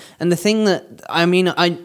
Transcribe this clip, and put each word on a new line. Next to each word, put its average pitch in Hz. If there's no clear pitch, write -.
and 175
the 175
thing 214
that, -
I 170
mean, 180
I, 175